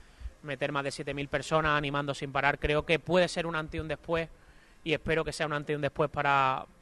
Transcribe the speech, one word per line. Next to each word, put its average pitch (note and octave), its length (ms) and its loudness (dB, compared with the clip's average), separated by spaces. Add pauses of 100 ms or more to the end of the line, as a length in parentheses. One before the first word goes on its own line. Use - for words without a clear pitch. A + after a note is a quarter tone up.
(420)
meter C#3+ 300 -4
más C#3 120 -2
de C#3 60 -2
siete C#3 240 -8
mil C#3+ 140 -6
personas D#3 500 2
animando C#3+ 340 -2
sin C#3 180 -6
parar. C#3 280 2
Creo D3 260 0
que D#3+ 140 2
puede F3 300 4
ser E3 180 -4
un E3+ 100 -4
antes D#3 220 -6
y - 20 -4
un D#3+ 80 -8
después E3 400 -2 (560)
y D#3+ 80 0
espero D#3 320 0
que D3+ 80 -6
sea D#3+ 140 -2
un D3 80 -2
antes D3 180 -2
y D3 40 0
un C#3+ 40 -6
después D3 300 0
para C#3 560 2 (160)